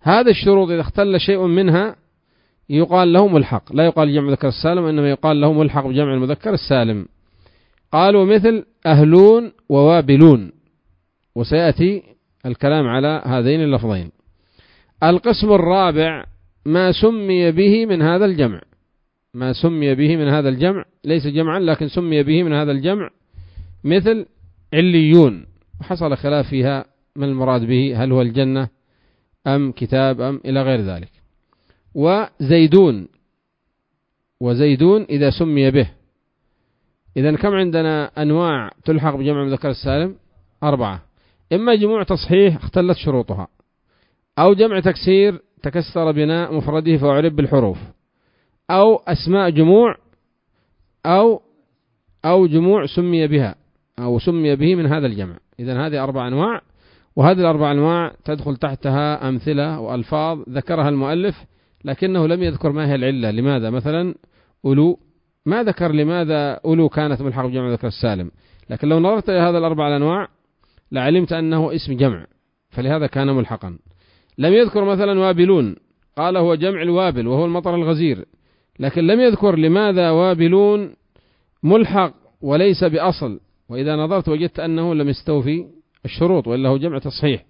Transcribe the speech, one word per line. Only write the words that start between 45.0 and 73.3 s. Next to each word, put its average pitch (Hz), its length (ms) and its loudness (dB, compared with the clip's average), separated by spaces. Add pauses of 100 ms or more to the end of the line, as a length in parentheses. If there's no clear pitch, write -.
تكسر 160 500 -4
بناء 156 420 -2
مفرده 156 420 -2
فأعرب 143 400 0
بالحروف، 127 420 0 (920)
أو 202 260 4
أسماء 180 540 -2
جموع، 180 460 4 (1080)
أو، 196 360 2 (840)
أو 180 220 4
جموع 165 400 2
سمي 175 400 -2
بها 139 280 0 (440)
أو 120 200 -2
سمي 156 380 0
به 160 180 2
من 170 120 -2
هذا 147 200 -2
الجمع. 95 320 -8 (220)
إذن 123 160 -6
هذه 147 260 -4
أربع 131 260 -6
أنواع، 175 320 -4 (560)
وهذه 175 240 4
الأربع 151 320 0
أنواع 160 400 0 (120)
تدخل 147 320 -6
تحتها 139 720 -4
أمثلة 143 520 -4
وألفاظ 151 580 -6 (100)
ذكرها 143 400 -4
المؤلف، 147 560 -4 (400)
لكنه 170 420 -2
لم 170 160 -2
يذكر 160 300 -4
ما 151 160 -4
هي 143 60 0
العلة، 127 360 -2
لماذا 117 400 -2
مثلًا 151 440 -6 (500)
أولو 147 340 2 (480)
ما 208 160 -2
ذكر 175 300 -2
لماذا 151 720 -2
أولو 160 240 2
كانت 147 340 -4
ملحقة 131 260 -4
بجمع 127 180 -4
المذكر 120 200 -4
السالم، 98 440 -4 (400)
لكن 123 180 -4
لو 160 120 2
نظرت 202 300 0
إلى 185 80 0
هذا 175 200 0
الأربع 160 300 -2
الأنواع 151 400 -2 (640)
لعلمت 151 400 0
أنه 160 420 -2
اسم 147 220 -6
جمع، 120 300 -2 (440)
فلهذا 143 360 -4
كان 135 200 -4
ملحقاً. 110 520 -6 (600)